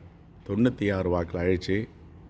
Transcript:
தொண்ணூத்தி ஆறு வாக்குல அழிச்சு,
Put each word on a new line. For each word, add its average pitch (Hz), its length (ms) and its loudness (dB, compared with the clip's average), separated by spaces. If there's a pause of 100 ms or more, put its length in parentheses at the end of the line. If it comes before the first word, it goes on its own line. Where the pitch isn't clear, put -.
(480)
தொண்ணூத்தி 104 480 2
ஆறு 87 260 2
வாக்குல 85 140 -4
அழிச்சு, 95 540 0 (400)